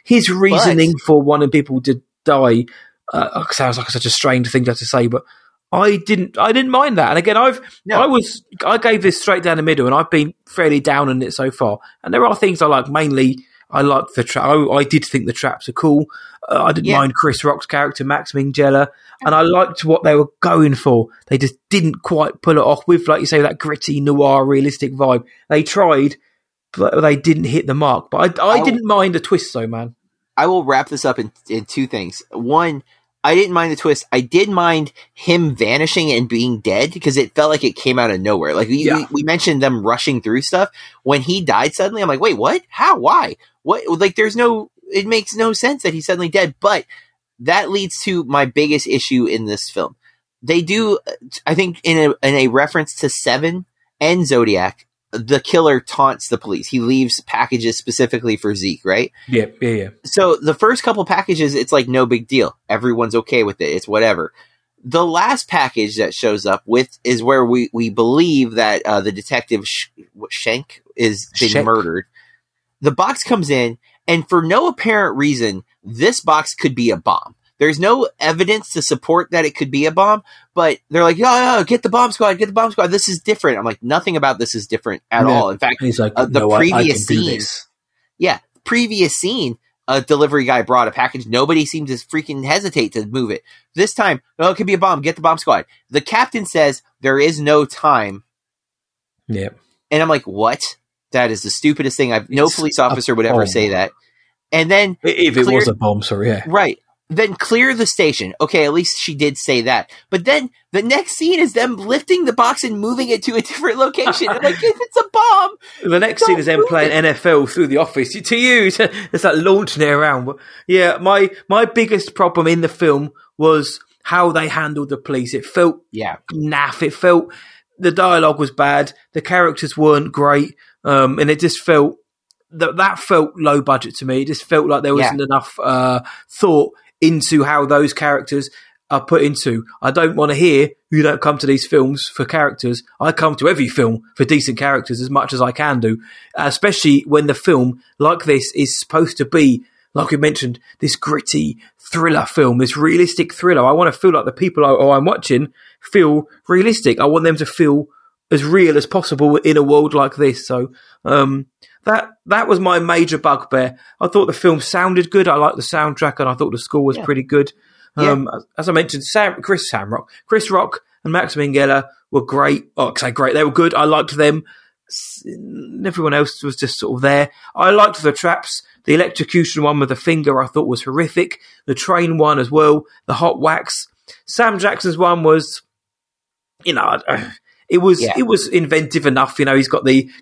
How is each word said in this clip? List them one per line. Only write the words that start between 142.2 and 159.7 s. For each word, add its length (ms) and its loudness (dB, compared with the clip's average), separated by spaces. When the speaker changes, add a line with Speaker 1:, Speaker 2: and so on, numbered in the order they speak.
Speaker 1:
characters." 580 -4
I 120 0
come 240 -2
to 120 2
every 200 0
film 340 0
for 80 0
decent 340 0
characters 420 -4
as 100 -8
much 220 -2
as 100 -2
I 100 0
can 280 -2
do, 180 0
especially 720 2
when 200 2
the 80 0
film 480 0
like 260 0
this 300 0
is 240 -2
supposed 400 -2
to 80 -2
be, 360 4
like 160 -2
we 60 0
mentioned, 420 -4
this 160 -2
gritty 640 -4
thriller 480 -2
film, 320 2
this 180 0
realistic 580 2
thriller. 300 2
I 80 4
wanna 200 2
feel 200 2
like 120 0
the 80 -4
people 320 0
I, 60 4
who 200 4
I'm 140 4
watching 480 -2
feel 480 2
realistic. 500 2
I 80 0
want 180 2
them 120 2
to 100 -6
feel 420 0
as 140 2
real 320 4
as 100 2
possible 500 2
in 200 2
a 60 6
world 320 4